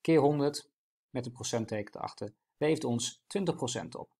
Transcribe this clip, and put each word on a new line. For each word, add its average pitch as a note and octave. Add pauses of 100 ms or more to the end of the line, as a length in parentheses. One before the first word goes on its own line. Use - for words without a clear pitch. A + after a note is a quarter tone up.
keer D#3+
honderd, D3 (400)
met B2
een A#2
procentteken G#2+
erachter, - (220)
levert D3+
ons A#2+
twintig F3+
procent A#2+
op. -